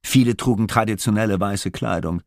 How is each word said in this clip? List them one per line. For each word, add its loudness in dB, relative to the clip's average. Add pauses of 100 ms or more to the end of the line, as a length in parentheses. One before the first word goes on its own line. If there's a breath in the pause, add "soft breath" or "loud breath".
(120)
Viele 4
trugen 0
traditionelle 0
weiße -4
Kleidung -4